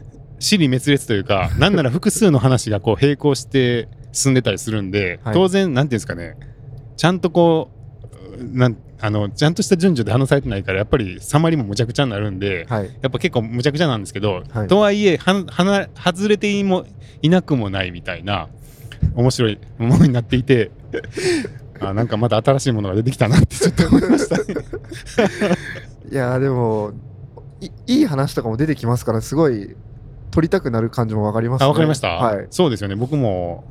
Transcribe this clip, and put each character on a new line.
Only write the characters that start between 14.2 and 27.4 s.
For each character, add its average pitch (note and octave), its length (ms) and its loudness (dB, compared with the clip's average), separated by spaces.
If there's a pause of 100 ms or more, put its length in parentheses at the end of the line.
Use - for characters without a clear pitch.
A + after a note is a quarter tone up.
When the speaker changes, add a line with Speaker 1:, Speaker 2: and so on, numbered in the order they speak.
Speaker 2:
は G#2+ 160 -4
い。 - 20 -4
Speaker 1:
と F#3 120 6
は G#3 120 4
い G#3 160 0
え、 E3 100 4
は F#3 160 0
ん、 G3 140 -2
は - 160 -2
な-、 G3 320 0
外 F3+ 340 -2
れ G#3 80 4
て G#3 140 0
い G3+ 120 0
も、 F#3 220 0 (360)
い D3+ 80 2
な F3+ 120 6
く D#3 140 0
も G#2 140 0
な F#2+ 140 -2
い F2+ 80 -6
み F2 100 -12
た F2 140 -8
い E2+ 80 -12
な、 F#2 240 -2 (680)
面 A#2+ 160 4
白 A#2+ 180 0
い G#2 100 -6 (180)
も A#2+ 200 4
の E3 80 8
に C3+ 80 4
な B2 80 0
っ - 20 -8
て - 120 -2
い A#2+ 80 0
て、 A#2 280 2 (520)
<laughs> - 580 -4
あ、 G2 120 -4
な A2 100 0
ん A#2 40 0
か A2 100 -2
ま A2+ 120 2
た G#2+ 80 2
新 C3+ 220 4
し - 80 -4
い C3+ 40 4
も A2 100 0
の G2+ 80 -4
が F#2 60 -2
出 A2 80 0
て B2 80 0
き - 60 -8
た A#2 100 2
な C3+ 100 4
っ - 40 10
て - 60 6
ち - 200 -2
ょ - 20 4
っ - 40 0
と E3+ 140 2
思 - 120 6
い - 100 2
ま B3+ 80 4
し - 120 -2
た - 80 0
ね。 - 60 -2 (760)
Speaker 2:
<laughs> - 920 -4
い - 40 -6
や、 B2+ 240 0
で C#3 100 0
も、 A2 420 0 (720)